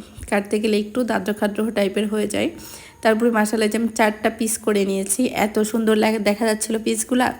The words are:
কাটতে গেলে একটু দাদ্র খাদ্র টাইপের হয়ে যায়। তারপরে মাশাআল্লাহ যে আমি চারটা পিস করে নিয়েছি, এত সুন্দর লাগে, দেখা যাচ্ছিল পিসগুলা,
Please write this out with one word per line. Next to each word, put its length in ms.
কাটতে 280
গেলে 200
একটু 260
দাদ্র 300
খাদ্র 360
টাইপের 380
হয়ে 200
যায়। 220
তারপরে 280
মাশাআল্লাহ 380
যে 100
আমি 100
চারটা 420
পিস 280
করে 260
নিয়েছি, 400
এত 340
সুন্দর 380
লাগে, 220
দেখা 280
যাচ্ছিল 320
পিসগুলা, 600